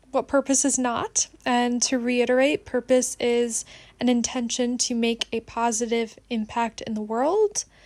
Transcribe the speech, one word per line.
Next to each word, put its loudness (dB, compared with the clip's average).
what -2
purpose 2
is 0
not, -2
and 2
to 0
reiterate, 2
purpose 0
is 0
an 2
intention 0
to -2
make 0
a -4
positive -2
impact -4
in -6
the -4
world, 0